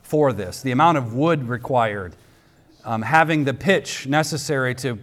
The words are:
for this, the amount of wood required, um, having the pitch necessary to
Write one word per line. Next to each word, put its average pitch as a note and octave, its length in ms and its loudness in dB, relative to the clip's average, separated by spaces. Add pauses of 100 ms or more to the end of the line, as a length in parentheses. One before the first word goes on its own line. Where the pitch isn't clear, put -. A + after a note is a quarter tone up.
for D3+ 300 2
this, F#2+ 280 -8
the B2+ 100 -4
amount D3+ 280 4
of A#2 140 -4
wood C#3+ 360 0
required, A2+ 640 -2 (720)
um, A2+ 180 -4
having D#3 420 4
the C3 100 0
pitch D3 520 -2
necessary C#3 720 -2
to B2 260 -4